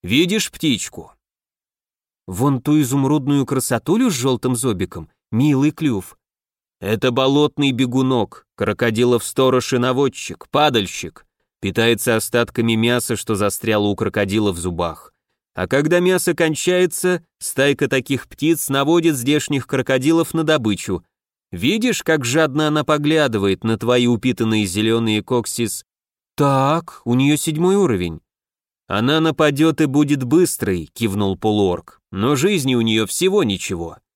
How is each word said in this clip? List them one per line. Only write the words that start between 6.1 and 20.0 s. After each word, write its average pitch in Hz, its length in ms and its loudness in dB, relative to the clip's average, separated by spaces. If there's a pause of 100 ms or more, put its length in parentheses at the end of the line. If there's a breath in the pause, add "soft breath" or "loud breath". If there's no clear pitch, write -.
Это 107 300 0
болотный 139 600 2
бегунок, 127 760 -2 (100)
крокодилов 113 680 0
сторож 131 480 0
и 127 60 0
наводчик, 127 720 -2
падальщик. 120 760 -2 (340)
Питается 113 540 0
остатками 117 600 0
мяса, 117 420 0
что - 180 -4
застряло 104 540 0
у 101 80 -2
крокодила 104 560 -2
в 85 60 -8
зубах. 85 540 -6 (460)
А 90 80 -4
когда 156 320 2
мясо 180 360 2
кончается, 175 920 0 (160)
стайка 139 480 0
таких 131 400 -2
птиц 156 400 -2
наводит 151 480 2
здешних 139 500 -2
крокодилов 139 680 0